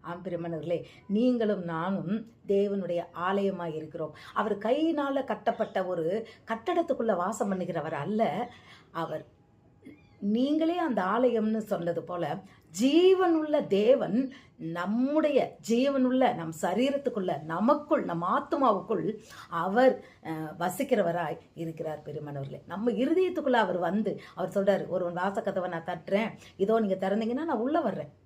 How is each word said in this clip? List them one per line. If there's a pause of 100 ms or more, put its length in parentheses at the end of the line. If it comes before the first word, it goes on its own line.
ஆம்
பிரியமானவர்களே, (300)
நீங்களும்
நானும் (340)
தேவனுடைய (200)
ஆலயமாய்
இருக்கிறோம். (180)
அவர்
கையினால
கட்டப்பட்ட
ஒரு (400)
கட்டடத்துக்குள்ள
வாசம்
பண்ணுகிறவர்
அல்ல. (680)
அவர் (1040)
நீங்களே
அந்த
ஆலயம்னு
சொன்னது
போல (500)
ஜீவனுள்ள (120)
தேவன் (540)
நம்முடைய (220)
ஜீவனுள்ள
நம்
சரீரத்துக்குள்ள, (100)
நமக்குள்,
நம்
ஆத்துமாவுக்குள் (540)
அவர், (300)
அஹ்,
வசிக்கிறவராய் (160)
இருக்கிறார்
பிரியமானவர்களே.
நம்ம
இருதயத்துக்குள்ள
அவர்
வந்து, (220)
அவர்
சொல்றாரு,
"ஒருவன்
வாசக்கதவை
நான்
தட்டுறேன், (260)
இதோ
நீங்க
திறந்தீங்கன்னா
நான்
உள்ள
வர்றேன்." (140)